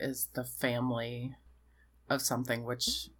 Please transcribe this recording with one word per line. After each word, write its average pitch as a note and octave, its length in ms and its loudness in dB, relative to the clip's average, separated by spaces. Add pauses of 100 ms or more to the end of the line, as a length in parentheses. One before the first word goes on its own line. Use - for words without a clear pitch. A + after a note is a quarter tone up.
as B2+ 340 -2
the B2+ 100 -2
family A#2+ 920 0 (760)
of C#3 100 4
something, A#2+ 440 0
which, - 440 -2 (120)